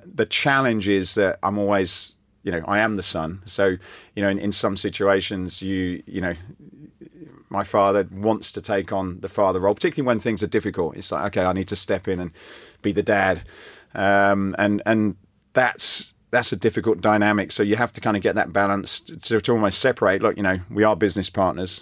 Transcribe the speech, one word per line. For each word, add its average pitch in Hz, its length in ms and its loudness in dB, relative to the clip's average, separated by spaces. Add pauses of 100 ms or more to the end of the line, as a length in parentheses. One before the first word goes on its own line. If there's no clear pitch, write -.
the 101 180 -2
challenge 123 640 0
is 98 280 0
that 98 260 2
I'm 101 160 0
always, 98 560 -2 (300)
you 95 60 -4
know, 85 160 -2
I 101 120 0
am 110 180 2
the 92 60 -4
son. 85 420 -4
So, 98 320 2 (380)
you 104 80 -4
know, 98 80 2
in, 98 80 -2
in 104 140 -4
some 98 260 -2
situations, 98 840 0
you, 92 460 -4
you 92 160 -6
know, 87 120 -4 (1160)
my - 120 -2
father 98 480 4
wants 104 420 -2
to 92 100 -10
take 98 300 -2
on 95 280 -4
the 95 80 -8
father 95 320 2
role, 101 140 2
particularly 147 320 -2
when 117 120 2
things 107 240 -4
are 95 60 -2
difficult. 95 480 -2
It's - 160 -8
like, 92 240 -4
"Okay, 92 100 2
I 92 60 2
need 92 160 -4
to 98 80 -6
step 95 320 -4
in 90 120 -2
and 85 100 -8 (520)
be 104 100 0
the 101 100 2
dad." 98 400 2 (520)
Um, 98 640 2
and, 104 260 2
and 107 320 2 (360)
that's, - 600 2 (180)
that's 123 220 0
a 110 40 -2
difficult 104 440 0
dynamic. 104 520 2
So 110 100 0
you 104 140 2
have 120 180 0
to - 60 -18
kinda 104 200 0
get 90 140 0
that 98 180 -2
balance 98 480 0
to, 107 400 -4
to 123 120 0
almost 107 260 2
separate. 104 440 2
Look, 107 140 2
you 104 60 -6
know, 92 260 0
we 107 160 2
are 107 120 4
business 95 340 0
partners, 92 520 -2